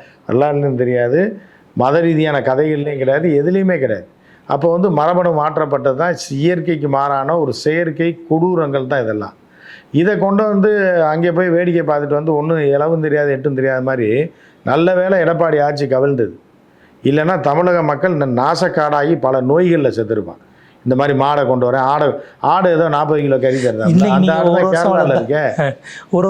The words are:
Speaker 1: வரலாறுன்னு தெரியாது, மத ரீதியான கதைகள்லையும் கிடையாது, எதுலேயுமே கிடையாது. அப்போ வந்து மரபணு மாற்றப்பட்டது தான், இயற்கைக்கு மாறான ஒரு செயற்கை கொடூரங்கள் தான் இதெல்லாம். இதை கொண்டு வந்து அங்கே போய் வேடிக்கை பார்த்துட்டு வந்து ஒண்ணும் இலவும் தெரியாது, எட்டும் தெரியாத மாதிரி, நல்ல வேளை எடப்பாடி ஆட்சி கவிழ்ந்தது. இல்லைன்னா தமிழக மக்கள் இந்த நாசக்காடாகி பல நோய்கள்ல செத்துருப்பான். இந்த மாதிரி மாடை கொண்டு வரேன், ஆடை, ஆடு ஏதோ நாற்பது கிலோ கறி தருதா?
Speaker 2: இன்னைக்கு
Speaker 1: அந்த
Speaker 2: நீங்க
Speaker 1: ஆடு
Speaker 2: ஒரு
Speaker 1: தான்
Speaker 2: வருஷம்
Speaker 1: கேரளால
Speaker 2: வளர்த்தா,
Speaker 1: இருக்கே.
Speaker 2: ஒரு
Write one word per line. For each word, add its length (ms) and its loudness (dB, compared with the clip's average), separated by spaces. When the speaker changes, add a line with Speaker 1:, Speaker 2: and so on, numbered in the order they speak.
Speaker 1:
வரலாறுன்னு 560 0
தெரியாது, 380 0
மத 240 2
ரீதியான 320 0
கதைகள்லையும் 540 -2
கிடையாது, 260 0
எதுலேயுமே 440 0
கிடையாது. 220 -4
அப்போ 200 -2
வந்து 140 0
மரபணு 320 2
மாற்றப்பட்டது 600 -2
தான், 140 -2
இயற்கைக்கு 560 -2
மாறான 480 -2
ஒரு 100 -4
செயற்கை 460 -2
கொடூரங்கள் 640 0
தான் 140 0
இதெல்லாம். 300 -6
இதை 120 2
கொண்டு 260 2
வந்து 200 2
அங்கே 260 0
போய் 160 0
வேடிக்கை 320 0
பார்த்துட்டு 320 -2
வந்து 220 -2
ஒண்ணும் 200 -2
இலவும் 320 0
தெரியாது, 300 0
எட்டும் 220 -4
தெரியாத 300 -2
மாதிரி, 220 -2
நல்ல 300 2
வேளை 240 0
எடப்பாடி 420 0
ஆட்சி 280 -2
கவிழ்ந்தது. 400 0
இல்லைன்னா 240 0
தமிழக 300 2
மக்கள் 260 0
இந்த 120 -2
நாசக்காடாகி 720 0
பல 100 2
நோய்கள்ல 460 2
செத்துருப்பான். 440 -4
இந்த 140 0
மாதிரி 240 2
மாடை 260 2
கொண்டு 200 2
வரேன், 240 2
ஆடை, 140 2
ஆடு 240 2
ஏதோ 80 2
நாற்பது 300 0
கிலோ 200 2
கறி 200 2
தருதா? 280 0
Speaker 2:
இன்னைக்கு 240 4
Speaker 1:
அந்த 60 4
Speaker 2:
நீங்க 140 2
Speaker 1:
ஆடு 140 2
Speaker 2:
ஒரு 60 2
Speaker 1:
தான் 120 2
Speaker 2:
வருஷம் 80 2
Speaker 1:
கேரளால 240 2
Speaker 2:
வளர்த்தா, 200 2
Speaker 1:
இருக்கே. 220 -2
Speaker 2:
ஒரு 120 0